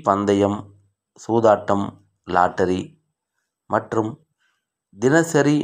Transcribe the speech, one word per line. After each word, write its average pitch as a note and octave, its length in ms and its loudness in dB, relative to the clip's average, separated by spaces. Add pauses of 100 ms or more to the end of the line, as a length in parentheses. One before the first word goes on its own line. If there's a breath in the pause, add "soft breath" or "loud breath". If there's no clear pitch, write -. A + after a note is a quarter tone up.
பந்தயம், G2+ 560 0 (600)
சூதாட்டம், G#2 640 0 (440)
லாட்டரி F2+ 500 0 (920)
மற்றும் G#2+ 380 -4 (880)
தினசரி D3 680 0